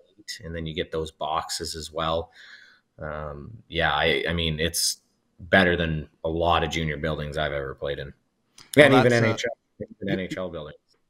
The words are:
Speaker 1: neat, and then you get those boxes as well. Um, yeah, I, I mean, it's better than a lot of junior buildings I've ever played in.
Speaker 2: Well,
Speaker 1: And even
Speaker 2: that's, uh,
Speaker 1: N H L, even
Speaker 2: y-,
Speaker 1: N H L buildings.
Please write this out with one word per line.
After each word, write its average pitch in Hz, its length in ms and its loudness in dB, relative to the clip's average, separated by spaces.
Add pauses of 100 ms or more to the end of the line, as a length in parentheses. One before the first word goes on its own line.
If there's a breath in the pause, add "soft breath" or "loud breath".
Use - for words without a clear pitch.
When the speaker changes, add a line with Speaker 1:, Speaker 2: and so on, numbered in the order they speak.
(160)
Speaker 1:
neat, - 280 -14
and 82 100 -10
then 82 120 -8
you 78 80 -8
get 82 180 -6
those 80 180 -4
boxes 82 640 -6
as 80 160 -12
well. 80 400 -2 (720 loud breath)
Um, 76 540 -10 (140)
yeah, 80 240 2
I, 76 360 2
I 82 60 0
mean, 80 260 -2
it's - 380 -2 (420)
better 90 340 4
than 80 340 -2 (140)
a 82 60 -4
lot 82 340 2
of 80 80 -2
junior 78 280 -4
buildings 73 380 -6
I've 76 140 -2
ever 67 240 -6
played 71 240 -6
in. 67 140 -12 (640)
Speaker 2:
Well, 147 100 10
Speaker 1:
And 135 80 8
even 123 180 8
Speaker 2:
that's, 117 100 6
uh, 113 40 4
Speaker 1:
N 110 60 4
H 110 140 -4
L, - 460 -10
even - 160 -12
Speaker 2:
y-, 98 40 -2
Speaker 1:
N 95 80 0
H 90 160 -8
L 92 140 -6
buildings. 76 280 -12 (320)